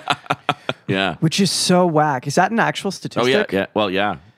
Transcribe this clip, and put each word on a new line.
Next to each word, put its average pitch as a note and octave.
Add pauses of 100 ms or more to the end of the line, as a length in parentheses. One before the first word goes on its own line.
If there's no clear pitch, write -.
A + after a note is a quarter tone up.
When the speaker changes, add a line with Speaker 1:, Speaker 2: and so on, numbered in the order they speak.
(880)
Speaker 1:
Yeah. F#2+
Speaker 2:
Which E3
is F#3+
so F3+
whack. D3+
Is C#3
that F#3
an A3+
actual D3+
Speaker 1:
Oh, -
Speaker 2:
statistic? A#2
Speaker 1:
yeah, F#2+
yeah. F#2+
Well, G#2
yeah. F#2+ (200)